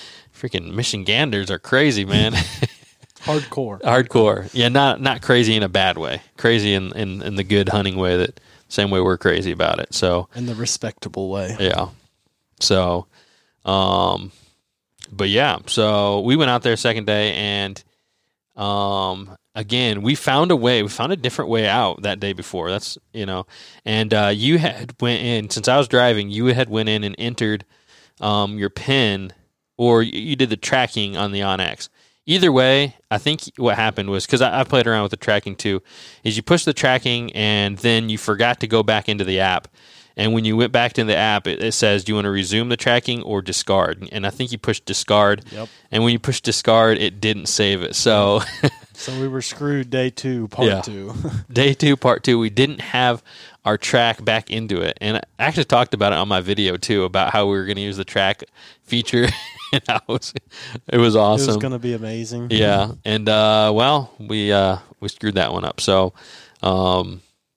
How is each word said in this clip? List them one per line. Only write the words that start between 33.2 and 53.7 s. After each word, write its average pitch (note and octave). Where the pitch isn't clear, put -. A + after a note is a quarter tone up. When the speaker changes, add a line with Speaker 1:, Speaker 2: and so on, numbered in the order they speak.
Speaker 1:
what A#2
happened G#2
was, G2
'cause B2
I, A2+
I C3
played B2+
around A2+
with G2+
the A2
tracking G2+
too, F#2+
is A2
you -
push E3+
the D3
tracking B2
and G2+
then A2+
you A2
forgot A#2
to B2+
go A2
back G#2+
into G2+
the F#2+
app. F#2
And A2
when A2+
you A2
went A#2
back A#2+
to A#2
the G#2+
app, G#2
it, -
it A2
says, G#2
"Do G#2
you G#2+
wanna G2+
resume G2
the A#2+
tracking A#2+
or G2+
discard?" F#2
And G2
I G2
think B2
you A#2
pushed -
discard. G#2
Speaker 2:
Yep. A2
Speaker 1:
And A2+
when A#2+
you A#2
pushed -
discard, A2+
it G2+
didn't G#2+
save G2
it. -
So G#2
<laughs> -
Speaker 2:
So C3
we C3+
were C3
screwed C#3
day B2+
two, A#2+
part A#2+
Speaker 1:
Yeah. F#2+
Speaker 2:
two. G2+
<laughs> -
Speaker 1:
Day C3+
two, C#3+
part -
two. B2
We A2
didn't C3+
have B2
our G#2+